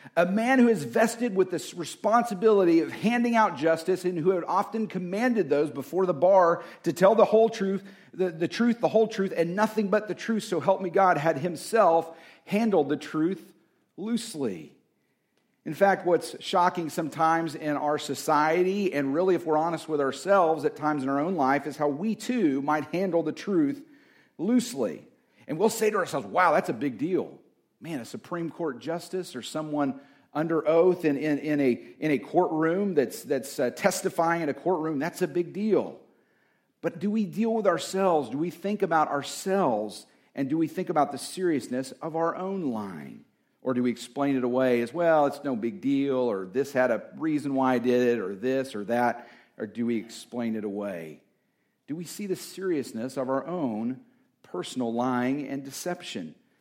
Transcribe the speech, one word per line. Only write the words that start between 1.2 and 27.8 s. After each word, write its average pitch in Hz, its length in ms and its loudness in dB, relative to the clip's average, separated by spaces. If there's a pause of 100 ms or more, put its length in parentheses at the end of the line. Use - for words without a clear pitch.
with 185 160 2
this - 220 -6
responsibility 196 1080 2
of 143 120 -2
handing 240 420 0
out 208 220 4
justice 160 480 0
and 180 140 -2
who 156 140 0
had 175 140 -2
often 202 420 -2
commanded 190 600 -2
those 147 220 2
before 143 340 -2
the 180 80 2
bar 170 500 6 (200)
to 170 100 0
tell 208 220 6
the 220 100 6
whole 226 240 6
truth, 196 340 -2 (300)
the, 185 160 -2
the 165 180 -2
truth, 233 340 0
the 160 80 4
whole 214 200 4
truth, 196 260 -2
and 170 220 0
nothing 220 320 0
but 208 180 2
the 180 80 -6
truth, 220 280 -4
so 170 180 -2
help 185 220 2
me 180 80 -4
God, 180 260 4
had 151 220 2
himself 170 760 2 (300)
handled 196 460 2
the 147 80 -2
truth - 560 -4 (420)
loosely. 139 800 -6 (920)
In 160 80 -6
fact, 185 320 2
what's 170 400 0
shocking 175 460 0
sometimes 160 640 0
in 151 240 -4
our 147 180 0
society, 160 960 0
and 139 220 -2
really 185 200 2
if 165 120 -4
we're 156 100 2
honest 160 320 -2
with 151 140 0
ourselves 160 640 2
at 147 100 -4
times 147 280 -2
in 135 40 -2
our 139 120 0
own 175 160 -2
life, 139 300 2
is 143 120 -8
how 151 100 0
we 180 260 -2
too 196 460 0
might 151 320 0
handle 170 300 0
the 151 100 -4
truth 147 500 -2 (540)
loosely. 139 720 -2 (380)
And 151 100 -6
we'll 208 140 2
say 214 180 0
to 208 80 0
ourselves, 151 300 -2
"Wow, 156 260 4
that's 185 160 2
a 160 60 -2
big 123 240 -4
deal." 143 400 -2 (420)